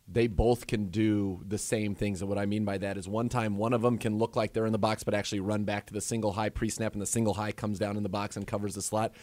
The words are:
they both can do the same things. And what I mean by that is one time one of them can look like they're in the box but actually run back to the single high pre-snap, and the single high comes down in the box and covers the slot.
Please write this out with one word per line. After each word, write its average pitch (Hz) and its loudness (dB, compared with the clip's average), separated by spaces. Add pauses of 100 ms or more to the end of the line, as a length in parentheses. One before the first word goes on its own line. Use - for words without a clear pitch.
they 113 4
both 117 4
can 104 -2
do 101 2
the 101 -2
same 107 -2
things. 101 -2
And 98 -4
what 101 0
I 101 0
mean 104 0
by 98 0
that 98 -4
is 95 -8
one 113 0
time 110 0
one 113 2
of 117 2
them 120 4
can 107 0
look 113 0
like 110 0
they're 110 2
in 110 2
the 110 4
box 110 2
but - 0
actually 104 0
run 104 0
back 101 -2
to 104 -8
the 104 -2
single 107 0
high 107 0
pre-snap, 110 -2
and 104 -4
the 95 -4
single 110 4
high 107 -2
comes 104 -2
down 104 0
in 104 -2
the 101 -2
box 101 -4
and 101 -4
covers 101 -2
the 98 -6
slot. 110 0